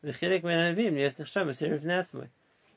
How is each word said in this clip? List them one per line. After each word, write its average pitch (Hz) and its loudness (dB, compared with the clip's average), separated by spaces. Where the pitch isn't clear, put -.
V'chilek 170 0
ben 170 2
Nevim, 196 2
yes, 139 2
nechshav 175 -2
mesira 151 0
v'nei 175 0
atzmai. 131 -8